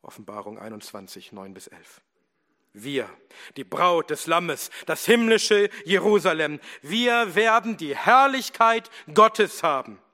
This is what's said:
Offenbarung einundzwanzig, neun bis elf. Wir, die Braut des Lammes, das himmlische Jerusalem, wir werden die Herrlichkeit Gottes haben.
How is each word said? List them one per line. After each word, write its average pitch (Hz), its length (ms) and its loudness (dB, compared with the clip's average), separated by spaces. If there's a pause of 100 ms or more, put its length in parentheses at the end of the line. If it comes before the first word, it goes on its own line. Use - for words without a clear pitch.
Offenbarung 104 560 -16
einundzwanzig, 101 720 -18
neun 95 220 -18
bis 95 120 -20
elf. - 340 -20 (720)
Wir, 113 380 -8 (460)
die 135 80 -12
Braut 170 460 -2
des 147 160 -8
Lammes, 165 440 -4 (160)
das - 200 -6
himmlische 220 640 2 (140)
Jerusalem, 165 760 0 (220)
wir 233 520 0
werden 220 420 2
die 143 200 -8
Herrlichkeit 233 960 2 (220)
Gottes 214 520 4
haben. 131 360 -2 (140)